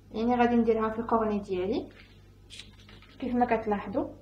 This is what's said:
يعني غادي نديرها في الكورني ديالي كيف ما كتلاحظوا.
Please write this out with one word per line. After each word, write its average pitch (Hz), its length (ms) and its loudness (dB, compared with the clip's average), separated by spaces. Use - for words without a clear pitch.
يعني 226 220 0
غادي 240 220 4
نديرها 220 340 2
في 220 80 -6
الكورني 220 400 0
ديالي 190 500 -4
كيف 240 160 -4
ما 240 220 4
كتلاحظوا. 208 520 -2